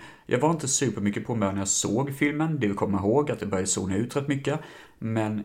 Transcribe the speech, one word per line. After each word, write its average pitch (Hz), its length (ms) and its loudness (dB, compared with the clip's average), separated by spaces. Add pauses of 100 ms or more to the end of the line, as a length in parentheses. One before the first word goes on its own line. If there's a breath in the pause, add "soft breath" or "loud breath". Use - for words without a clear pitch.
(260 loud breath)
Jag 123 140 2
var 151 120 4
inte 160 160 -2
supermycket 107 580 0
på 120 100 -2
mig 98 160 2
när 98 80 -2
jag 98 80 -2
såg 123 460 0
filmen. 147 460 0
Det 110 80 2
vi 101 60 2
kommer 101 240 0
ihåg 120 340 2
att 107 80 -4
det - 60 -4
började 98 220 0
zona 95 280 0
ut 120 200 0
rätt 139 120 0
mycket. 143 320 0 (400 loud breath)
Men 107 460 -2